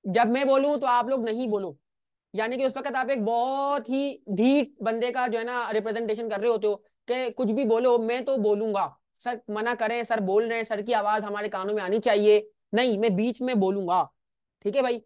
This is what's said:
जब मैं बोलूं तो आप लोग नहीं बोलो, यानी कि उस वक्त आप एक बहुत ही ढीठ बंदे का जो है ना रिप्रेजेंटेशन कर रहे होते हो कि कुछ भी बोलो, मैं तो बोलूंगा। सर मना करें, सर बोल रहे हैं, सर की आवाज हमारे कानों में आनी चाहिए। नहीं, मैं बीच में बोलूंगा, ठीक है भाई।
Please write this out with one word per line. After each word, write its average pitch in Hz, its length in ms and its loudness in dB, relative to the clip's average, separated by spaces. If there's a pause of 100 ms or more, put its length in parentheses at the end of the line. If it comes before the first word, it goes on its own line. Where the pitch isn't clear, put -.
जब 214 240 2
मैं 269 180 0
बोलूं 269 300 4
तो 262 100 -2
आप 240 220 2
लोग 254 160 0
नहीं 233 240 -2
बोलो, 196 280 -4 (560)
यानी 226 240 -4
कि 269 80 0
उस 269 120 -2
वक्त 269 180 -6
आप 254 140 -2
एक 240 160 0
बहुत 269 640 -2
ही 277 420 -2
ढीठ 254 400 2 (120)
बंदे 226 280 -2
का 247 160 -2
जो 220 120 -2
है 226 60 -4
ना 240 260 -4
रिप्रेजेंटेशन 220 580 -4
कर 202 120 -4
रहे 233 80 0
होते 208 180 0
हो 202 80 0 (320)
कि 247 240 -2
कुछ 240 200 -2
भी 254 140 0
बोलो, 240 340 4
मैं 233 260 -2
तो 269 140 0
बोलूंगा। 208 580 0 (240)
सर 240 280 -6
मना 226 260 -2
करें, 233 280 -2
सर 226 180 0
बोल 196 220 2
रहे 226 140 -2
हैं, 220 80 -2
सर 214 160 -4
की 233 120 -2
आवाज 214 300 0
हमारे 208 260 -6
कानों 196 240 -4
में 214 100 -2
आनी 208 180 0
चाहिए। 208 480 4 (240)
नहीं, 233 260 2
मैं 214 160 2
बीच 226 260 0
में 254 180 0
बोलूंगा, 185 440 2 (600)
ठीक 202 100 -2
है 277 60 2
भाई। 240 240 0